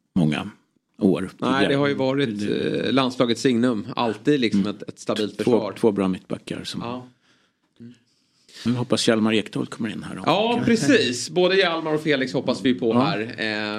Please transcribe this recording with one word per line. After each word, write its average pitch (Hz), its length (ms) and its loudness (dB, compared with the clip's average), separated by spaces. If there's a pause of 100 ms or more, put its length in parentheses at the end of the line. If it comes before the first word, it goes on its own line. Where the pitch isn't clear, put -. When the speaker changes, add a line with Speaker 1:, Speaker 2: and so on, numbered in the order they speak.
(160)
Speaker 1:
många 78 340 2 (500)
år 92 220 2
Speaker 2:
Nej, 92 80 -8 (100)
Speaker 1:
tidigare. 135 280 0
Speaker 2:
det 139 80 2
har 143 120 2
ju 143 60 0
varit, 131 460 -2
Speaker 1:
Det - 480 -2
Speaker 2:
eh, 113 60 0
landslagets 127 480 2
signum. 117 540 2
Alltid 127 440 0
liksom 104 220 2
Speaker 1:
Mm. 98 140 -2
Speaker 2:
ett, - 140 -14
ett - 100 -18
stabilt 107 380 -4
Speaker 1:
Två, 110 60 -4
Speaker 2:
försvar. 110 360 2
Speaker 1:
två 113 120 4
bra 98 160 0
mittbackar - 560 -6
som - 200 -10
Speaker 2:
Ja. 127 240 -10 (1600)
Speaker 1:
Nu 117 80 2
hoppas 123 340 0
Hjalmar 110 260 2
Ekdal 123 340 -2
kommer 117 220 -8
in - 140 -10
här - 120 -12
då. 92 100 -12
Speaker 2:
Ja, 226 400 2
precis. 156 640 2
Både 180 260 2
Hjalmar 165 380 0
och 151 80 0
Felix 135 320 0
hoppas 135 320 -2
vi 127 80 4
på 120 200 0
Speaker 1:
Ja. 120 80 4
Speaker 2:
här. 101 180 0 (600)